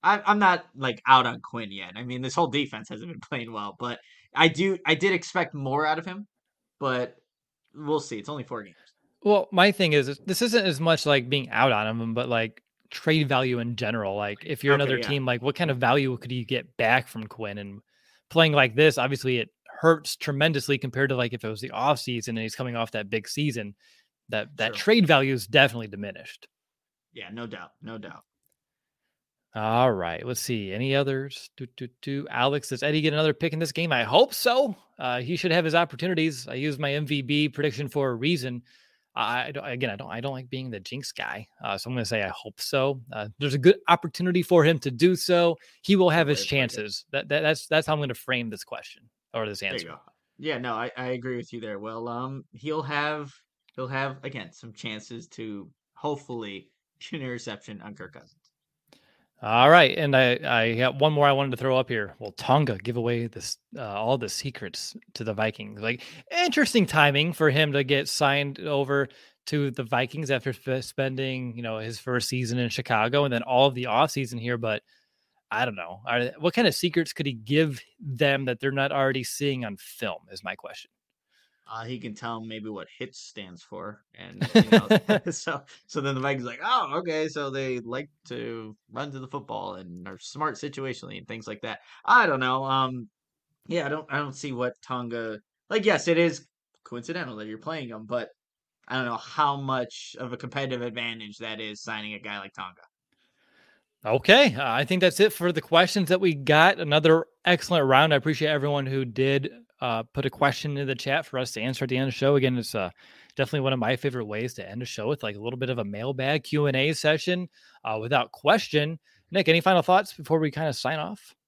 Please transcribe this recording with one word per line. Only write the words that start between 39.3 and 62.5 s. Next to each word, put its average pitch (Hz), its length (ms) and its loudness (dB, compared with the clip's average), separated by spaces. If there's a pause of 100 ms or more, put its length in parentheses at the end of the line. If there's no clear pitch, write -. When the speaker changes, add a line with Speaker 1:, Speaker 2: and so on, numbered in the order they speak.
Speaker 2:
I 147 40 -10
don't, 139 140 -10
again, 127 240 -4
I 101 60 -6
don't, - 160 -12
I 113 100 -8
don't 135 120 -6
like 131 180 -12
being 131 180 -8
the 110 100 -8
jinx 123 320 -12
guy. 95 360 -10 (160)
Uh, 98 160 -4
so - 100 -10
I'm 127 60 -4
gonna 117 100 -2
say, 110 160 -2
"I 98 60 -2
hope - 340 -12
so." 135 400 -2 (100)
Uh, 107 180 -8 (100)
there's 139 160 -2
a - 20 0
good 131 200 6 (100)
opportunity 175 560 2
for 170 200 6
him 156 160 6
to 139 120 -4
do 170 240 4
so. 170 420 2 (240)
He 202 140 4
will 180 160 8
have 160 160 4
Speaker 1:
Good 143 100 2
Speaker 2:
his - 40 -4
Speaker 1:
way - 20 -2
to - 60 -6
put - 40 -2
it. 139 60 2
Speaker 2:
chances. 110 520 -4
That, - 180 -6
that, 143 120 2
that's, 156 240 0
that's 156 220 2
how 156 60 0
I'm 151 60 0
gonna 135 140 -4
frame 120 380 -4
this 104 120 -12
question - 460 -16 (240)
or 113 160 -4
this 98 120 -8
Speaker 1:
There 98 100 -4
you - 20 -6
Speaker 2:
answer. 87 140 -8
Speaker 1:
go. 80 100 -16 (400)
Yeah, 139 220 -6
no, 120 160 -6
I, 117 200 -6
I 127 120 -8
agree 127 300 -6
with - 140 -12
you 117 80 -12
there. 107 200 -8
Well, 113 280 -10
um, 123 440 -8
he'll 151 320 -6
have, 147 480 -4 (440)
he'll 131 120 -6
have, 135 360 -6
again, 123 300 -12
some 113 200 -20
chances 113 560 -12
to 104 420 -12 (240)
hopefully 117 760 -8 (300)
get - 200 -12
an 131 60 -8
interception 113 560 -10
on 101 140 -16
Kirk 92 180 -16
Cousins. - 220 -20 (1080)
Speaker 2:
All 120 280 6
right, 160 280 8
and 143 200 4
I, 123 260 6
I 117 320 2
got 127 240 0
one 151 140 4
more 143 120 4
I 143 60 8
wanted 139 200 2
to 123 60 -4
throw 131 200 2
up 131 100 0
here. 104 320 -4
Will 104 140 -12
Tonga 127 440 2